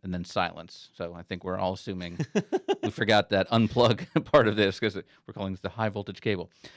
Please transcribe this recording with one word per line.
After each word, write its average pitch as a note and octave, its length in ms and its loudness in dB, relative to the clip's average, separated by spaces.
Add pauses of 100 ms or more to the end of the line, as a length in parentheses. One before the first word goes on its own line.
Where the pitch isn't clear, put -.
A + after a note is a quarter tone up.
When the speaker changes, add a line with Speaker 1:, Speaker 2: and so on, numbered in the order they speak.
Speaker 1:
and F#2 100 -8
then F2 140 -4
silence. E2 680 -6
So F2 200 -8
I F2 80 -14
think F2+ 200 -10
we're F#2 140 -4
all F#2+ 160 0
assuming F2+ 460 -8 (160)
Speaker 2:
<laughs> - 480 -2
Speaker 1:
we - 80 -2
forgot G#2 400 2
that G2 180 2
unplug A2+ 580 4 (180)
<laughs> - 60 -18
part C3+ 160 8
of G#2+ 100 2
this G2 220 2
'cause G#2 160 -2
we're - 380 -14
calling F#2+ 220 -6
this F#2 60 -12
the G2 100 -6
high A2 180 -4
voltage G2+ 320 -8
cable. F#2 300 -4 (260)